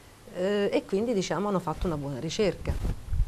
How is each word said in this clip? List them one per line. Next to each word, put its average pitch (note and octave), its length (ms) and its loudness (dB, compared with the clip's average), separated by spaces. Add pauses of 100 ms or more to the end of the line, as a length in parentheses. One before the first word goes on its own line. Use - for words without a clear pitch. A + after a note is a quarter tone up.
(360)
eh, G3+ 360 2
e - 140 2
quindi, A3 280 0
diciamo, F3+ 340 0
hanno G3 120 2
fatto - 280 -2
una D#3+ 100 0
buona C#3+ 220 -4
ricerca. E3+ 520 0 (560)